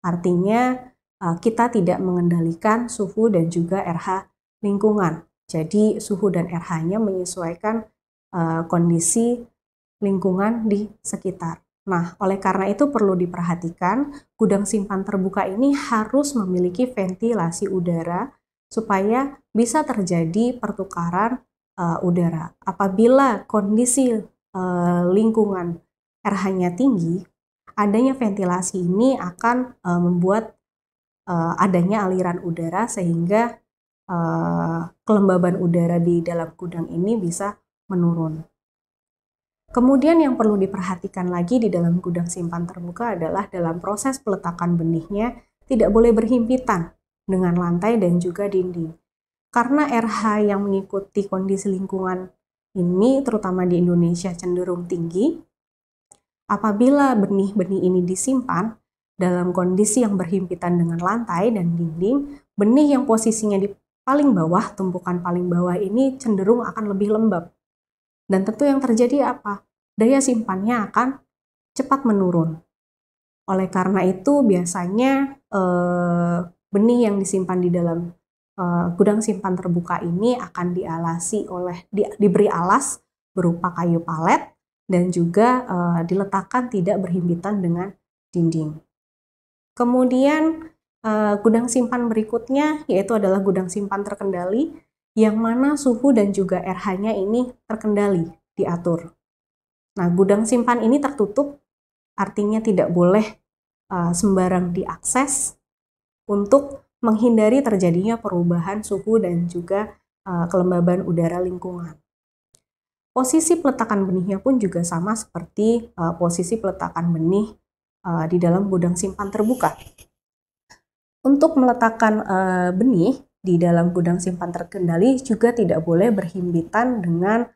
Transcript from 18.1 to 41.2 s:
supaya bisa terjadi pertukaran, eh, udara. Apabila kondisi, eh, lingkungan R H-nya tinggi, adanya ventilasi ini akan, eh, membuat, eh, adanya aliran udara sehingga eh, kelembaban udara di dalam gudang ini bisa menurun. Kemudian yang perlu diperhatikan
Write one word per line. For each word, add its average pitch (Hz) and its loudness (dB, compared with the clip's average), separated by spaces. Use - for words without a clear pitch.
supaya 220 -2
bisa 240 0
terjadi 196 -2
pertukaran, 196 -4
eh, 170 -2
udara. 170 0
Apabila 220 2
kondisi, 233 2
eh, 180 -2
lingkungan 196 2
R 202 0
H-nya 180 0
tinggi, 196 0
adanya 214 2
ventilasi 185 -2
ini 220 4
akan, 240 -4
eh, 175 -2
membuat, 180 0
eh, 170 -2
adanya 185 2
aliran 185 -2
udara 170 -4
sehingga 190 -2
eh, 170 -2
kelembaban 185 2
udara 170 2
di 175 2
dalam 170 -6
gudang 170 -8
ini 185 -2
bisa 196 -4
menurun. 165 -2
Kemudian 277 4
yang 262 2
perlu 214 2
diperhatikan 185 -4